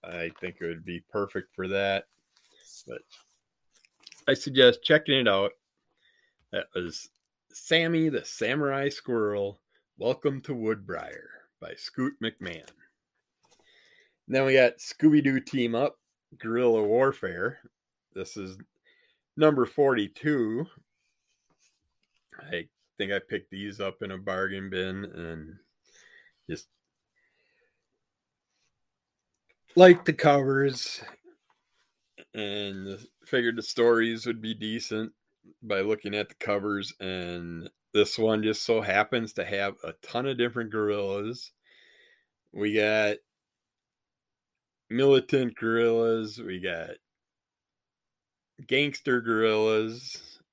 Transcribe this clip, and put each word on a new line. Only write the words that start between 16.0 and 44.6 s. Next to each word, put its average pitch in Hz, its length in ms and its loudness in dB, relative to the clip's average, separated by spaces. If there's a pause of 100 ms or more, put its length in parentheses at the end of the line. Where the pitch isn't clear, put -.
Guerrilla 113 440 2
Warfare. 110 760 0 (540)
This 95 240 -10
is 95 200 -12 (800)
number 147 280 4
forty-two. 131 1000 0 (1800)
I 143 260 -8 (300)
think - 140 -4
I 98 80 0
picked - 320 -10
these 101 300 -10
up 95 200 -8
in 98 100 -10
a 95 60 -10
bargain 95 520 -6
bin 95 340 -6
and 82 520 -12 (920)
just - 180 -12 (3000)
liked 175 300 12
the 160 80 0
covers 139 880 2 (1300)
and 101 640 -8 (280)
figured 120 320 0
the 110 40 -8
stories 113 640 2
would 117 160 -6
be 113 120 -6
decent 110 580 -6 (500)
by 104 200 -2
looking 104 340 -4
at 104 140 -4
the - 60 -20
covers, 101 640 -4
and 87 680 -8 (240)
this 104 240 4
one 110 240 2
just 110 220 -2
so 113 160 2
happens 107 540 0
to 95 100 -4
have 98 400 -4
a 82 180 -10
ton 123 240 -6
of 131 120 -4
different 120 340 -2
gorillas. 104 800 -4 (1040)
We 104 200 -2
got 107 440 2 (1700)